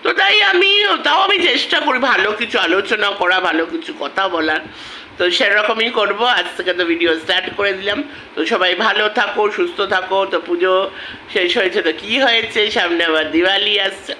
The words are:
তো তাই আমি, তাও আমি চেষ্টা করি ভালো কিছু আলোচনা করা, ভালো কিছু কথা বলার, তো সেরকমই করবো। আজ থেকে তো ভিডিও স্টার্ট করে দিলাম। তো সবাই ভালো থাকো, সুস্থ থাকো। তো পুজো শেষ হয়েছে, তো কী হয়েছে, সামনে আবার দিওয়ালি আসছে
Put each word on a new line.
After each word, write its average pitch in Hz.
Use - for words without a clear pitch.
তো 339
তাই 403
আমি, 392
তাও 302
আমি 381
চেষ্টা 302
করি 285
ভালো 214
কিছু 220
আলোচনা 196
করা, 185
ভালো 165
কিছু 165
কথা 165
বলার, 160
তো 180
সেরকমই 214
করবো। 214
আজ 202
থেকে 180
তো 175
ভিডিও 170
স্টার্ট 180
করে 202
দিলাম। 202
তো 160
সবাই 185
ভালো 208
থাকো, 208
সুস্থ 175
থাকো। 190
তো 185
পুজো 185
শেষ 180
হয়েছে, 190
তো 165
কী 220
হয়েছে, 226
সামনে 170
আবার 156
দিওয়ালি 196
আসছে 196